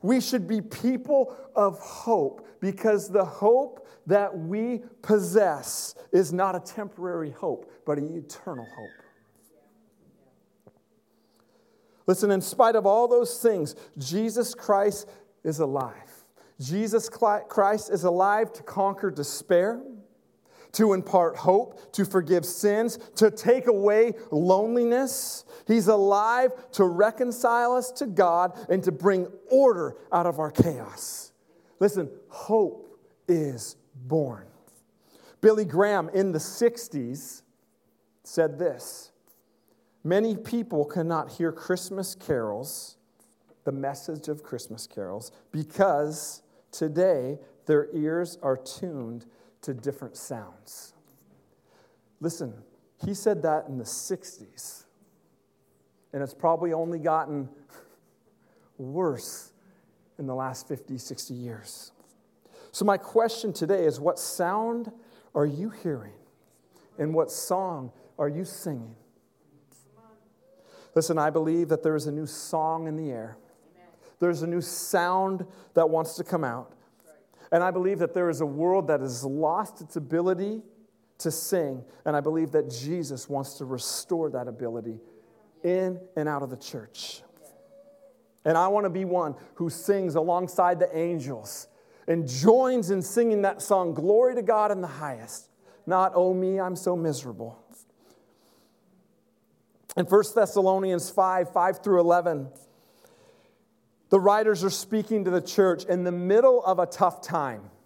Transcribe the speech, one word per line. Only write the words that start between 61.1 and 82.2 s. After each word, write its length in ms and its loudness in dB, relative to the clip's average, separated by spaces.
years. 580 -14
So 120 -4
my 140 4
question 540 -2
today 320 0
is, 160 0
what 180 0
sound 720 -4
are 120 2
you 240 -6
hearing? 420 -8
And 160 -2
what 160 2
song 600 -4
are 100 0
you 160 -4
singing? 520 -10
Listen, 220 0
I 140 2
believe 380 0
that 140 -2
there 140 2
is 100 -4
a 60 -6
new 140 -6
song 600 -4
in 100 -6
the 140 -8
air. 280 -12
There's 220 0
a 40 -4
new 140 -2
sound 840 -2
that 140 6
wants 280 -2
to 80 -8
come 200 -2
out. 280 -8
And 100 4
I 80 0
believe 300 -2
that 140 -2
there 140 0
is 120 -2
a 60 -2
world 420 0
that 120 2
has 240 -8
lost 560 -2
its 140 -18
ability 680 -2
to 120 -4
sing. 540 -4
And 120 0
I 40 0